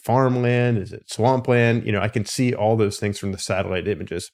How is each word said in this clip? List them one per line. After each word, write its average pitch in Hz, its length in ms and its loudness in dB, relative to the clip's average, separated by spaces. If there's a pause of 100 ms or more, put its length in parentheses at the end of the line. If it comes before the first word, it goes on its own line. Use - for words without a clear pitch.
farmland? 123 760 2
Is - 140 -6
it - 180 -16
swampland? 120 760 2
You 110 60 0
know, 101 80 0
I 104 80 0
can 110 180 -4
see 123 280 -2
all 110 220 2
those 104 220 0
things 104 200 -4
from 98 140 -6
the 95 60 -8
satellite 92 500 -4
images. 90 460 -6